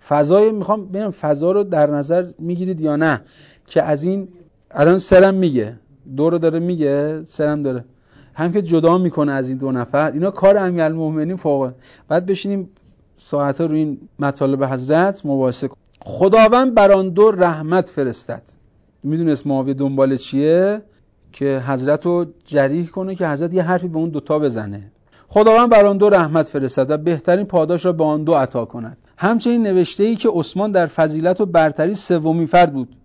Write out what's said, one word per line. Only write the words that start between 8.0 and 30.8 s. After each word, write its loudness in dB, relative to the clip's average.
هم -4
که 0
جدا 2
می‌کنه -2
از -4
این -6
دو -6
نفر، -2
اینا -4
کار 2
امیرالمومنین -2
فوق. -2
بعد -2
بشینیم -4
ساعتا -4
روی -2
این -4
مطالب -2
حضرت -2
مباحثه -2
کنیم. -14
خداوند 4
بر 6
آن 2
دو 4
رحمت 0
فرستد. -6
می‌دونست -2
معاویه -2
دنبال 0
چیه؟ 0
که -4
حضرت -2
رو 0
جریح 0
کنه -8
که -2
حضرت -4
یه 0
حرفی -2
به -6
اون -2
دوتا -4
بزنه. -6
خداوند 6
بر 8
آن 2
دو 4
رحمت 2
فرستد -2
و 0
بهترین -2
پاداش -2
را 0
به -2
آن -2
دو 0
عطا -2
کند. -14
همچنین 0
نوشته 0
ای 0
که 0
عثمان -4
در 2